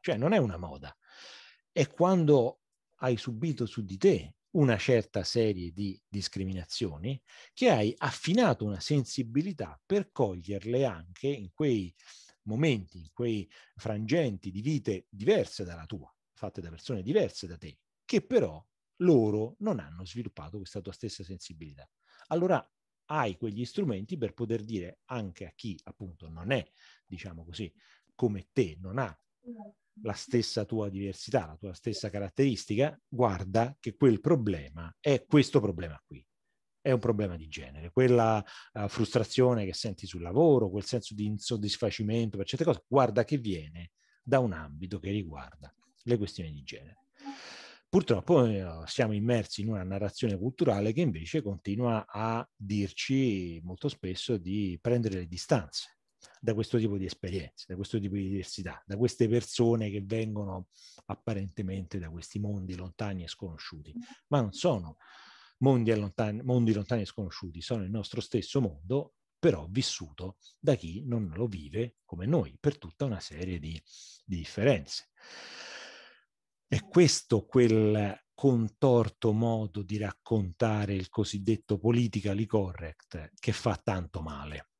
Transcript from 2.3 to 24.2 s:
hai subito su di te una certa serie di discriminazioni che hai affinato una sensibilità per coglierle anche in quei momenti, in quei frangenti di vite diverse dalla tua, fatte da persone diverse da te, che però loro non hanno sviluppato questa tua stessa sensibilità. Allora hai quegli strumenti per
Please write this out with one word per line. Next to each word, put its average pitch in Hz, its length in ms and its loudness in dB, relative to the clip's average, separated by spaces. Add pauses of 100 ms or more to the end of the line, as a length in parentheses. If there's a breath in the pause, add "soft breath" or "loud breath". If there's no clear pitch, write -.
hai 127 180 2
subito 123 500 -4
su 107 200 -6
di 95 120 -10
te 98 380 2 (180)
una 131 240 6
certa 110 460 2
serie 98 480 0
di 95 360 -6
discriminazioni 95 1120 -6 (340 loud breath)
che 254 160 4
hai 110 280 4
affinato 160 680 2
una 98 140 -2
sensibilità 127 1040 -2
per 196 280 0
coglierle 101 760 0
anche 87 420 -6
in 113 260 -4
quei 113 400 0 (500 loud breath)
momenti, 110 560 0
in 80 140 -18
quei 110 360 -2 (260 loud breath)
frangenti 110 760 -2
di 98 100 -8
vite 117 480 -2
diverse 113 540 0
dalla 85 220 -10
tua, - 280 -12 (200)
fatte - 280 -10
da 85 80 -12
persone 92 320 -8
diverse 123 460 0
da 85 100 -14
te, - 220 -16 (260)
che 214 160 2
però 95 420 2 (340)
loro 117 640 4
non 202 200 -2
hanno 82 260 -14
sviluppato 98 520 -10
questa 98 240 -10
tua 95 120 -12
stessa 101 300 -10
sensibilità. 80 640 -16 (380 soft breath)
Allora 170 380 0 (400)
hai 123 320 0
quegli 113 280 -4
strumenti 127 520 -4
per 110 160 -4